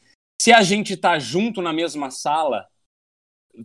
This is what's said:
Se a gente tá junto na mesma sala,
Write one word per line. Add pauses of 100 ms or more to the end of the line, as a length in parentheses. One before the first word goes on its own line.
(400)
Se
a
gente
tá
junto
na
mesma
sala, (1000)